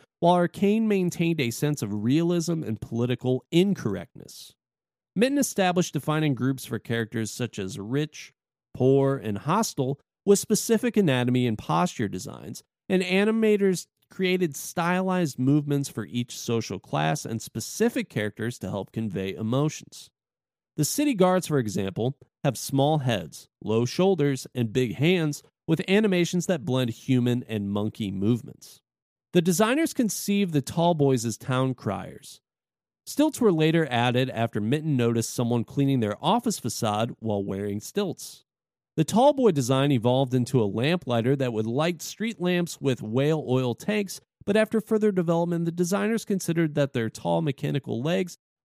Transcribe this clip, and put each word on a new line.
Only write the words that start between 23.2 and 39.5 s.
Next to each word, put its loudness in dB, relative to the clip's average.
low 2
shoulders, 0
and -2
big 0
hands, 0
with 0
animations 2
that -2
blend 0
human 0
and -4
monkey -4
movements. -2
The 4
designers 2
conceived 0
the 0
tall 0
boys 2
as -4
town -2
criers. -10
Stilts 0
were 6
later 4
added 2
after -2
Minton 0
noticed 0
someone 0
cleaning 0
their 0
office 0
facade -2
while -2
wearing -6
stilts. -8
The 2
tall 6
boy 4